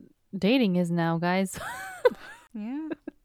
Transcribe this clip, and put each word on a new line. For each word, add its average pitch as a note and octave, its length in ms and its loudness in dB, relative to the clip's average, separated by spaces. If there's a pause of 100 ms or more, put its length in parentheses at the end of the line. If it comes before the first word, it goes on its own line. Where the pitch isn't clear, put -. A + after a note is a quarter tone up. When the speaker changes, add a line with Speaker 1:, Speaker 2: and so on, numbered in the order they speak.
(380)
Speaker 1:
dating G#3 380 4
is F3 160 2
now, E3 260 2
guys. F3+ 460 0
<laughs> F#5 920 -4
Speaker 2:
Yeah. C4 340 -6 (360)